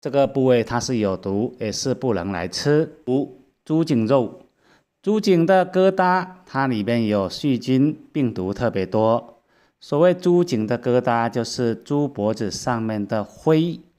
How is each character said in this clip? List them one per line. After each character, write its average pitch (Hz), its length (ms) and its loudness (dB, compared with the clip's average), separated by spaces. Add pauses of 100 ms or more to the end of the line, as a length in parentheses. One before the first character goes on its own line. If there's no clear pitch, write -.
这 143 100 -6
个 139 160 4
部 135 180 0
位 123 160 4
它 117 160 -2
是 123 200 -2
有 98 180 0
毒， 101 440 -2
也 110 120 -4
是 127 220 -4
不 123 200 -2
能 95 200 -4
来 87 140 -4
吃。 147 580 0
五、 131 340 -2 (240)
猪 156 180 0
颈 135 240 0
肉。 113 360 0 (600)
猪 208 200 0
颈 175 240 4
的 185 200 4
疙 185 240 2
瘩， 185 380 0 (180)
它 135 220 -2
里 110 160 -2
面 117 220 0
有 101 240 0
细 135 280 -2
菌、 131 400 0 (140)
病 123 220 -2
毒 95 200 -4
特 117 160 -2
别 95 160 -2
多。 110 560 0 (380)
所 - 180 -6
谓 175 160 4
猪 175 300 2
颈 110 240 -2
的 120 100 -2
疙 123 220 2
瘩， 117 300 0
就 117 140 -4
是 117 320 -2
猪 143 320 -4
脖 107 260 -2
子 107 180 -4
上 120 300 -4
面 110 240 -4
的 107 180 -4
灰 160 560 -2 (200)